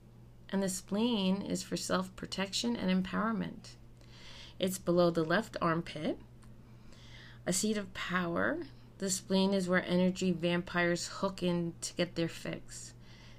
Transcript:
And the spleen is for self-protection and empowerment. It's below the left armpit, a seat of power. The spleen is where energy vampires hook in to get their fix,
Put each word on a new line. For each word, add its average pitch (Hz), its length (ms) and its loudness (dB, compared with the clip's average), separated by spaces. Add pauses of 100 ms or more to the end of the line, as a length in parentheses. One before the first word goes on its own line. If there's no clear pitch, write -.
(500)
And 196 120 2
the 190 60 0
spleen 196 760 2
is 180 200 -2
for - 140 -6
self-protection 190 960 -2
and 185 300 2
empowerment. 185 680 -2 (840)
It's 185 200 0
below 175 320 6
the 170 120 2
left 175 400 0
armpit, 165 560 0 (1300)
a 180 60 2
seat 214 240 2
of 190 180 -6
power. 185 640 2 (380)
The 196 120 -2
spleen 190 440 4
is 185 140 2
where 180 180 4
energy 180 460 4
vampires 175 760 2
hook - 360 -2
in 175 400 2
to - 120 -8
get 175 220 0
their 165 120 2
fix, - 680 -10 (440)